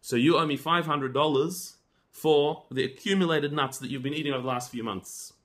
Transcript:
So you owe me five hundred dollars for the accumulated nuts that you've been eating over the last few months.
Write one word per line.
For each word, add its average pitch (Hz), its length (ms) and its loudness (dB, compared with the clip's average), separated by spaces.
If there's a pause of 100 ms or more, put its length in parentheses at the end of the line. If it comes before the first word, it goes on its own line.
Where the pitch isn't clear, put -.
So - 140 -6
you 139 240 6
owe 160 80 2
me 147 100 -2
five 165 300 0
hundred 139 260 -2
dollars 151 640 0 (340)
for 151 580 2
the 131 140 0
accumulated 160 680 0
nuts 139 260 -2
that 127 120 -8
you've 131 140 -6
been 139 100 -2
eating 151 180 -2
over 127 100 -2
the 131 60 -4
last 123 220 -4
few 117 140 -8
months. - 480 -8 (120)